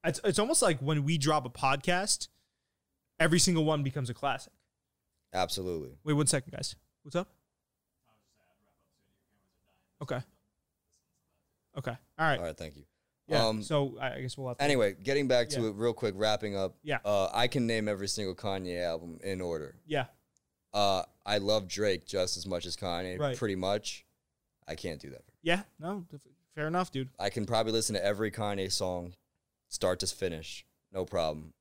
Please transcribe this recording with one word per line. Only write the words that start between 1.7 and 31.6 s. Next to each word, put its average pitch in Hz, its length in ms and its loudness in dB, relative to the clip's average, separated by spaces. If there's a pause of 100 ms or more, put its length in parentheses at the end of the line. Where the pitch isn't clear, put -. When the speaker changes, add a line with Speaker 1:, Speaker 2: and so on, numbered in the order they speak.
Speaker 1:
every 160 220 6
single 165 240 4
one 151 180 2
becomes 127 280 -4
a 117 40 -6
classic. - 380 -4 (800)
Speaker 2:
Absolutely. 87 720 -2
Speaker 1:
Wait 151 80 0
one 147 160 4
second, 139 240 0
guys. - 240 -8 (260)
What's 151 140 -8
up? 180 120 -4 (2750)
Okay. 135 180 -6 (1600)
Okay. 131 140 -6
All 151 360 -4
right. 139 120 4
Speaker 2:
All 87 60 -4
right, 78 120 -4
thank 76 200 -10
you. 71 80 -20 (420)
Speaker 1:
Yeah, 120 200 4
Speaker 2:
Um, 110 160 0
Speaker 1:
so 139 380 0
I, 127 140 -2
I 135 80 -8
guess 127 160 -8
we'll 131 100 -6
have 123 100 -6
to 139 60 2
Speaker 2:
anyway, 117 380 4
getting 139 260 2
back 120 220 6
to 135 100 0
Speaker 1:
Yeah. 110 80 2
Speaker 2:
it 101 60 -2
real 113 180 2
quick, 107 240 -2
wrapping 107 400 2
up. 95 260 -2
Speaker 1:
Yeah. 143 220 -2
Speaker 2:
Uh, 101 280 4
I 120 140 4
can 123 200 2
name 110 220 0
every 98 200 -2
single 95 260 -2
Kanye 90 480 -4
album 82 400 -4
in 95 180 -4
order. 80 360 -6 (100)
Speaker 1:
Yeah. 147 200 -2 (680)
Speaker 2:
Uh, 101 300 4 (240)
I 104 120 2
love 101 300 2
Drake 98 380 0
just 92 300 0
as 85 100 -10
much 87 180 -4
as 87 120 -8
Kanye, 90 420 -4
Speaker 1:
Right. 135 180 -2
Speaker 2:
pretty 101 200 0
much. 98 480 -2 (640)
I 80 80 -8
can't 78 260 -8
do 71 100 -16
that. - 120 -18 (200)
Speaker 1:
Yeah, 175 200 0 (160)
no, 175 340 -8
f-, 147 80 -18 (340)
fair 151 120 -6
enough, 175 240 -2
dude. 131 180 -4 (100)
Speaker 2:
I 101 120 -2
can 104 160 -4
probably 110 260 2
listen 110 220 0
to 95 100 0
every 104 260 0
Kanye 101 400 -2
song, 90 440 -2 (540)
start 90 320 0
to 95 60 0
finish, 82 600 -6 (260)
no 95 140 -2
problem. 80 540 -2